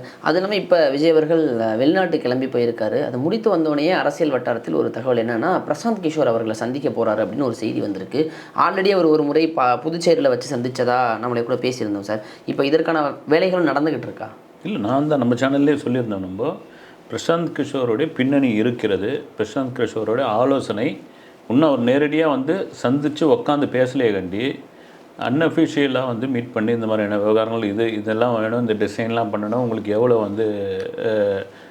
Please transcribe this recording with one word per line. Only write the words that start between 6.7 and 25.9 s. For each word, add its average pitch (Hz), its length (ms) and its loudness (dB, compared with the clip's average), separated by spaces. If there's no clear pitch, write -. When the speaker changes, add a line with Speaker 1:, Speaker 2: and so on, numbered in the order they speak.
Speaker 1:
போறாரு 110 280 0
அப்படின்னு 110 260 -2
ஒரு 120 100 -2
செய்தி 120 280 -4
வந்திருக்கு. 107 500 -4
already 190 360 2
அவர் 180 140 4
ஒரு 151 180 4
முறை 151 260 2
ப-, 123 340 2
புதுச்சேரியில 160 440 2
வச்சு 123 300 -2
சந்திச்சதா 123 640 0
நம்மளே 120 240 -2
கூட 123 120 -2
பேசியிருந்தோம் 110 440 -2
சார். 104 240 -4
இப்ப 139 200 0
இதற்கான 156 460 2
வேலைகள் 180 360 4
நடந்துகிட்டு 143 400 0
இருக்கா? 110 260 -12
Speaker 2:
இல்ல, 208 140 -6
நான் 131 300 0
தான் 151 120 2
நம்ம 120 140 2
சேனல்லே 139 440 2
சொல்லியிருந்தோம். 120 320 -2
நம்ம 104 380 -6
பிரசாந்த் 165 420 -2
கிஷோருடைய 139 600 -2
பின்னணி 135 400 2
இருக்கிறது. 110 680 0
பிரசாந்த் 131 380 -4
கிஷோருடைய 113 460 -2
ஆலோசனை, 123 800 0
இன்னும் 147 220 4
அவர் 123 160 2
நேரடியா 147 440 2
வந்து 147 380 -2
சந்திச்சு 143 380 0
உக்காந்து 143 460 2
பேசலையே 127 460 2
கண்டி, 95 460 -2
அன்அஃபிஷியலா 143 840 2